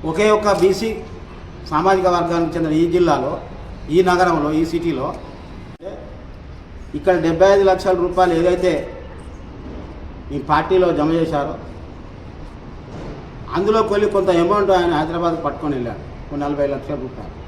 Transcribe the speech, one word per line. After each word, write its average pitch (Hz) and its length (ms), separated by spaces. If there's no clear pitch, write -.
ఒకే 180 260
ఒక్క 208 140
బీసీ 196 280
సామాజిక 185 460
వర్గానికి 165 380
చెందిన 160 260
ఈ 170 120
జిల్లాలో, 151 380
ఈ 175 40
నగరంలో, 175 400
ఈ - 20
సిటీలో 160 360
ఇక్కడ 180 160
డెబ్బై 165 300
ఐదు 196 160
లక్షల 185 320
రూపాయలు 175 380
ఏదైతే 180 320
ఈ 143 40
పార్టీలో 175 380
జమ 151 200
చేశారో, 160 360
అందులో 214 240
కొన్ని 208 240
కొంత 190 160
అమౌంట్ 196 340
ఆయన 175 220
హైదరాబాద్ 165 480
పట్టుకొని 143 300
వెళ్ళాడు, 117 260
ఒక 143 160
నలభై 143 320
లక్షల 131 300
రూపాయలు. - 300